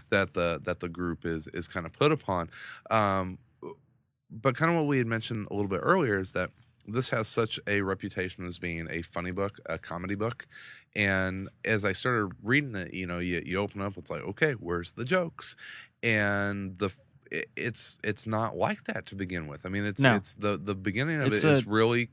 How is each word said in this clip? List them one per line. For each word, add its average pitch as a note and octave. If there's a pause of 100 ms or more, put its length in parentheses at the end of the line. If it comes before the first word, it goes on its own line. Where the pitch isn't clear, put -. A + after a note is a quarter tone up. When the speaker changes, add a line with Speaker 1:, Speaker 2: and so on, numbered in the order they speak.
(100)
Speaker 1:
that G2
the, E2+
that F2+
the F2
group E2+
is, E2
is E2+
kinda E2+
put D3
upon. F#2 (400)
Um, F#2+ (920)
but A#2+
kinda E3
what D#3+
we C#3+
had A#2+
mentioned A2+
a -
little G2+
bit F#2+
earlier C#3+
is F#2+
that F2+ (360)
this A#2+
has A2+
such -
a G2+
reputation F#2+
as F2
being E2
a E2
funny F2
book, G2
a E2
comedy F2+
book. A2+ (500)
And F#2+ (160)
as G#2+
I G2
started G#2+ (100)
reading C3
it, F#2
you F#2
know, F2
you, F2+
you F2+
open G2+
up, G2
it's F2
like, E2+
"Okay, C#3
where's F2
the A#2
jokes?" E3+ (480)
And G2+
the, G2 (400)
it, -
it's, -
it's G#2+
not A2
like A#2+
that D3+
to -
begin F2+
with. D2
I F2+
mean, G2+
it's, G#2
Speaker 2:
No. B2+
Speaker 1:
it's G2
the, G2+
the G2
beginning A2
of C3+
Speaker 2:
It's G#2+
Speaker 1:
it D#3
is C3+
Speaker 2:
a G2+
Speaker 1:
really A#2